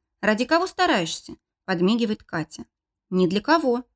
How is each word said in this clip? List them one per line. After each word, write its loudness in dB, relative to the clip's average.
ради 0
кого 0
стараешься?» -2
подмигивает 0
Катя. -10
«Ни 2
для -2
кого». 0